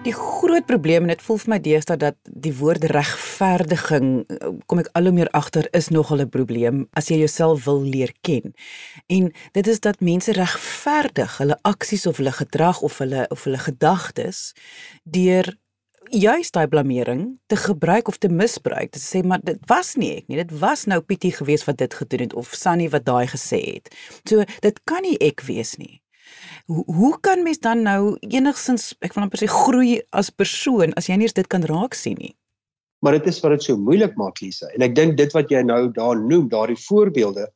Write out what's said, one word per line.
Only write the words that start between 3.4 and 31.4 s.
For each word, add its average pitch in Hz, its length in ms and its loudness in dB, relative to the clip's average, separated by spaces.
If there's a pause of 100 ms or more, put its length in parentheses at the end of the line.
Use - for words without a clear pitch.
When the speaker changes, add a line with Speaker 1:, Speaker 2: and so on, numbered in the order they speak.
Speaker 1:
eh, - 220 -8 (180)
kom 170 140 2
ek - 100 -6
al 175 160 2
hoe 185 80 4
meer 170 160 2
agter, 151 400 0
is 170 160 0
nogal 156 320 2
'n 135 80 -2
probleem 120 640 -2
as 147 160 -4
jy 156 140 2
jouself 156 420 2
wil 139 160 2
leer 131 400 -2
ken. 139 320 -2 (560)
En 180 240 2 (200)
dit 190 140 0
is 220 140 2
dat 208 200 -2
mense 180 320 0
regverdig 202 1040 -2
hulle 143 240 0
aksies - 440 -4
of 170 120 -2
hulle 135 140 -2
gedrag 160 500 0
of 147 160 -4
hulle, 131 320 -2
of - 140 -8
hulle 135 140 -4
gedagtes 156 920 -2 (520)
deur 185 520 2 (540)
juis 240 400 2
daai 160 180 0
blamering 135 800 0
te 214 100 0
gebruik 185 520 0
of - 100 -8
te 202 100 0
misbruik. - 640 -2
Dit 139 100 -12
sê, 185 220 -2
"Maar 185 180 0
dit 170 240 -6
was 359 280 0
nie 151 220 -2
ek - 120 -16
nie. 131 80 -6
Dit 165 220 -6
was 233 260 -2
nou 185 160 0
Pietie 185 320 -4
gewees 147 320 -2
wat 135 140 -4
dit 127 160 -4
gedoen 131 260 -6
het 120 140 -6
of - 200 -10
Sunny 170 360 0
wat 139 140 -2
daai 123 220 2
gesê - 480 -4
het. - 140 -18 (400)
So, 214 160 4 (160)
dit 208 240 0
kan 349 180 -2
nie 370 160 -2
ek 143 220 0
wees 123 380 -8
nie." - 240 -18 (640)
Hoe, 165 200 -4
hoe 208 340 2
kan 370 220 2
mens 320 160 -2
dan 233 240 0
nou 202 380 2
enigstens, 254 800 0
ek - 120 -6
wil 202 100 -2
amper 196 160 -4
sê, 214 80 0
groei 247 640 2
as - 200 0
persoon 196 640 0
as 175 120 -4
jy 180 100 0
nie 214 80 4
eens 226 80 0
dit 190 140 0